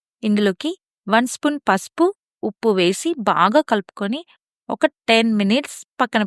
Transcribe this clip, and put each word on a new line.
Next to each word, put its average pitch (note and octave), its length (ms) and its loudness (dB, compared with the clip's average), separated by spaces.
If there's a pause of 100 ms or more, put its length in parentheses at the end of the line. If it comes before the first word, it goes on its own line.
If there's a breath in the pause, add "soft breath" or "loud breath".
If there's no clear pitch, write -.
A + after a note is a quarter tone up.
(220)
ఇందులోకి G#3 480 0 (360)
వన్ A3+ 260 0
స్పూన్ D4 260 -4 (100)
పసుపు, G#3 380 0 (360)
ఉప్పు G#3+ 360 -2
వేసి F#3+ 340 0 (180)
బాగా F#3+ 320 4 (100)
కలుపుకొని G#3+ 480 -4 (480 soft breath)
ఒక - 180 0 (220)
టెన్ A3+ 320 2
మినిట్స్ A3 380 -2 (240)
పక్కన A#3 240 0